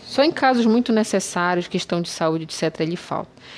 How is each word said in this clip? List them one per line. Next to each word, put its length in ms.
só 200
em 80
casos 340
muito 260
necessários, 760
questão 340
de 60
saúde, 340
et 100
cetera, 300
ele 140
falta. 340